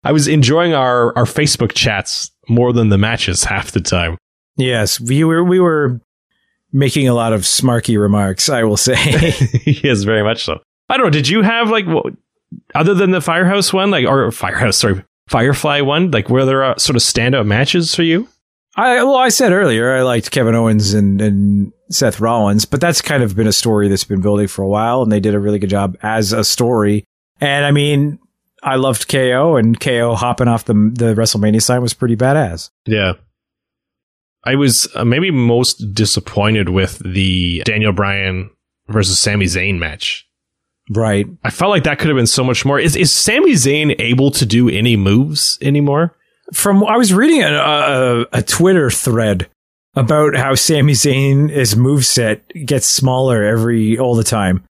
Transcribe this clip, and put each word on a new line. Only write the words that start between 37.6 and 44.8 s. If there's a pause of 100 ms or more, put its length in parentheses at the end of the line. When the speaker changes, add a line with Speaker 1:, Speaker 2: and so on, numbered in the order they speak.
Speaker 1:
Daniel
Bryan (380)
versus
Sami
Zayn
match. (640)
Speaker 2:
Right. (180)
Speaker 1:
I
felt
like
that
could
have
been
so
much
more.
Is,
is
Sami
Zayn
able
to
do
any